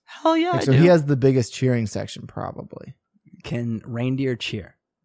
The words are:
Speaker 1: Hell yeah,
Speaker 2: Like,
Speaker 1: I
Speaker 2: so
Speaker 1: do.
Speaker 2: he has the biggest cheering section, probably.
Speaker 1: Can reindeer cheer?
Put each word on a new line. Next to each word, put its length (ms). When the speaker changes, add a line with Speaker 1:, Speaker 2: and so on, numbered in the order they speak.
Speaker 1:
Hell 320
yeah, 160
Speaker 2:
Like, 80
Speaker 1:
I 60
Speaker 2:
so 60
Speaker 1:
do. 60
Speaker 2:
he 80
has 200
the 100
biggest 360
cheering 360
section, 400
probably. 680
Speaker 1:
Can 420
reindeer 520
cheer? 400